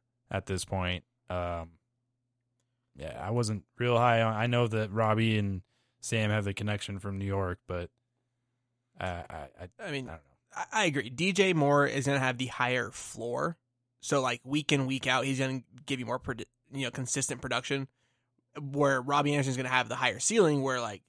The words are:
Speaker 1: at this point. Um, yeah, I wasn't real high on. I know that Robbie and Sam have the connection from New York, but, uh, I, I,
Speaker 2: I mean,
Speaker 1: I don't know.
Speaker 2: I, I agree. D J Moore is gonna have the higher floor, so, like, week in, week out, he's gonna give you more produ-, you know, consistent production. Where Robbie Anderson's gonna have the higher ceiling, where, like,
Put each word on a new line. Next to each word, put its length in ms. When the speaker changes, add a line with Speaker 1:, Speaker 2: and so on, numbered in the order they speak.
Speaker 1:
at 160
this 200
point. 380
Um, 400
yeah, 240
I 120
wasn't 320
real 180
high 240
on. 140
I 100
know 220
that 240
Robbie 480
and 220
Sam 280
have 160
the 80
connection 460
from 180
New 80
York, 420
but, 220
uh, 300
I, 60
I, 340
Speaker 2:
I 40
mean, 180
Speaker 1:
I 20
don't 100
know. 340
Speaker 2:
I, 180
I 120
agree. 240
D 220
J 220
Moore 340
is 180
gonna 140
have 180
the 100
higher 440
floor, 680
so, 200
like, 220
week 300
in, 120
week 220
out, 180
he's 140
gonna 220
give 140
you 60
more 140
produ-, 240
you 100
know, 80
consistent 500
production. 460
Where 400
Robbie 300
Anderson's 260
gonna 120
have 200
the 60
higher 240
ceiling, 420
where, 200
like, 280